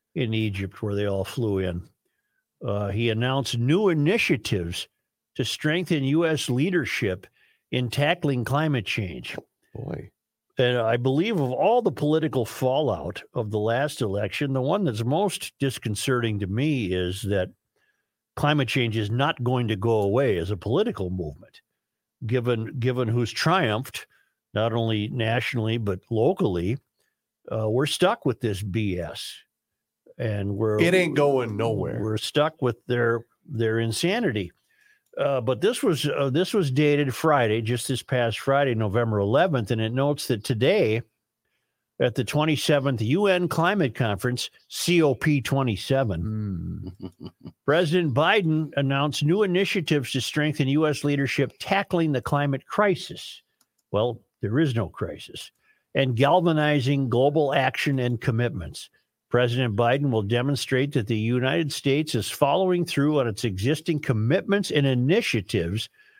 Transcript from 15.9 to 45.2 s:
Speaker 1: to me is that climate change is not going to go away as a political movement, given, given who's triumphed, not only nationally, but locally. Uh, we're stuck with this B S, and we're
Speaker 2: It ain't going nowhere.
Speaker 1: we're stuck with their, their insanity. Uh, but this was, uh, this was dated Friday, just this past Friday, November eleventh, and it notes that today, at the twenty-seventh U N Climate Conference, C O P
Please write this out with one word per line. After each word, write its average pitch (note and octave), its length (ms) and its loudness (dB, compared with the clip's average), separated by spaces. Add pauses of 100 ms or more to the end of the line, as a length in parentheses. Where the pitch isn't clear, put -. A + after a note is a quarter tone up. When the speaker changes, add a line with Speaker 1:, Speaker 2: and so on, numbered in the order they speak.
Speaker 1:
to G2 80 -4
me A#2+ 440 -2
is F#2 320 -2
that F#2+ 260 0 (840)
climate D3 320 2
change A#2 300 0
is G#2 120 -2
not C3+ 340 0
going B2 260 0
to A2 80 0
go A2 240 2
away G#2+ 360 2
as F2 140 -4
a G2 60 -4
political A#2+ 520 -2
movement, F#2 520 -8 (680)
given, A#2 520 -2
given B2 280 0
who's A#2 240 0
triumphed, C#3 760 0 (480)
not A2 200 0
only A2+ 340 0
nationally, A#2 720 -2
but G2+ 220 -2 (120)
locally. A2+ 680 0 (720)
Uh, A2 180 -2
we're C3 180 0
stuck G3+ 380 0
with B2 160 -2
this G2+ 200 -2
B G2 380 -2
S, - 340 -10 (840)
and G2+ 380 -4
we're G#2+ 220 0
Speaker 2:
It F3 140 4
ain't F3 220 2
going C3 420 2
nowhere. A2 440 -2
Speaker 1:
we're G#2+ 160 -2
stuck D3+ 440 -2
with A#2+ 240 -2
their, A#2 400 0 (240)
their A2+ 300 0
insanity. A2+ 720 -2 (640)
Uh, C#3 240 0
but A#2 180 0
this G#3 240 0
was, D#3+ 240 2
uh, C#3 220 0
this E3 240 0
was E3+ 180 2
dated C#3+ 420 2
Friday, A#2+ 480 2
just A#2 260 -2
this B2+ 140 -2
past A#2+ 380 0
Friday, C3+ 360 2
November A2 440 0
eleventh, B2 520 2
and A2+ 100 0
it A2 100 -2
notes C#3 360 0
that A2 180 -2
today, B2 560 2 (960)
at B2 160 2
the B2+ 80 0
twenty-seventh C#3+ 800 0
U D3+ 260 2
N F3+ 220 2
Climate E3 440 0
Conference, A#2+ 560 -2 (200)
C E3+ 320 2
O C#3+ 120 4
P C#3+ 280 2